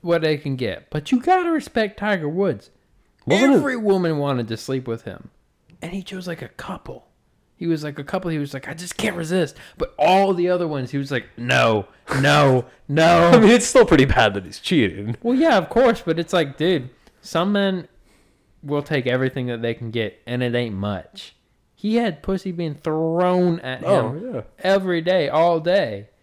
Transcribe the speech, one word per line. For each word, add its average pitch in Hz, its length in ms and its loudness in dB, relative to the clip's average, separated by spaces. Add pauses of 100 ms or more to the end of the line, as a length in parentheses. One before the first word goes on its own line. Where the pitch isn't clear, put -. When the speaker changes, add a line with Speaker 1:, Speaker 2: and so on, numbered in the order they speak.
Speaker 1:
what 170 220 0
they 156 140 0
can 143 200 -6
get. 104 340 -8
But 151 220 -6
you 247 80 2
gotta 349 300 2
respect 226 480 -4
Tiger 196 300 -4
Woods. 165 420 -4 (560)
Speaker 2:
Wasn't 240 260 4
it 262 40 6
Speaker 1:
Every 277 200 2
woman 185 420 0
wanted 131 300 -2
to 113 80 -6
sleep 131 320 -6
with 113 140 -6
him. - 280 -16 (520)
And 175 100 -10
he 196 100 -8
chose, 185 240 -14
like, 170 160 -10
a 117 60 -14
couple. - 580 -16 (500)
He 165 100 -8
was, 160 180 -2
like, 147 140 -10
a 143 60 -10
couple, 185 260 -6
he 156 80 -4
was 143 160 -6
like, 135 140 -12
"I 170 60 -12
just 170 220 -14
can't 208 200 -4
resist." 165 380 -2 (220)
But - 220 -8
all 196 340 4
the 175 160 0
other 175 180 0
ones, 139 240 -6
he 139 80 -4
was 139 120 -6
like, 123 160 -4 (100)
"No, 120 500 0 (340)
no, 139 440 4 (120)
Speaker 2:
<laughs> - 120 -20
Speaker 1:
no." 165 400 6
Speaker 2:
I 170 100 8
mean, 220 120 8
it's 240 160 6
still 247 180 6
pretty 135 220 6
bad 110 280 2
that 98 120 -6
he's - 120 -18
cheating. 107 640 -2
Speaker 1:
Well, 240 140 0
yeah, 277 220 4
of 165 100 -2
course, 240 360 2
but 165 140 -2
it's 170 140 -6
like, 151 240 0
dude, 151 320 0 (320)
some 185 320 -2
men 196 340 0 (760)
will 143 200 -2
take 143 240 -2
everything 127 420 -2
that 120 140 -6
they 117 120 -2
can 113 160 -10
get, 110 360 -6
and 123 160 -4
it 120 120 -2
ain't 120 200 -4
much. 98 600 -8 (400)
He 220 220 -4
had 220 260 -2
pussy 190 300 -6
being 165 220 -6
thrown 170 880 0
at 127 200 -10
him 160 80 -8
Speaker 2:
Oh, 170 460 -2
yeah. 113 80 -8 (160)
Speaker 1:
every 185 440 0
day, 175 280 0
all 165 300 2
day. 156 480 -2 (140)